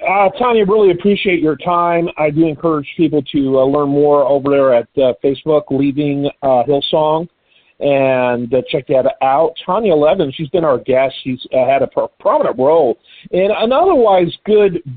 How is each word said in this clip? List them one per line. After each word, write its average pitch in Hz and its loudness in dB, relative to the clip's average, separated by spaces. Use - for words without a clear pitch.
Uh, 190 2
Tanya, 233 2
really 202 4
appreciate 180 0
your 151 -2
time. 170 -2
I 156 0
do 160 2
encourage 151 -4
people 151 0
to, 135 0
uh, 131 4
learn 143 0
more 143 2
over 139 0
there 135 2
at, 117 0
uh, 127 2
Facebook, 147 0
Leaving, 143 -2
uh, 127 2
Hillsong, 151 0
and, 127 0
uh, 127 0
check 143 -4
that 131 0
out. 139 0
Tanya 190 0
Levin, 151 0
she's 160 -10
been 170 -2
our 131 2
guest. 127 -2
She's, 127 -8
uh, 127 0
had 135 0
a - 0
pro-, - -4
prominent 226 -2
role 135 2
in 190 0
an 214 -2
otherwise 247 2
good, 202 2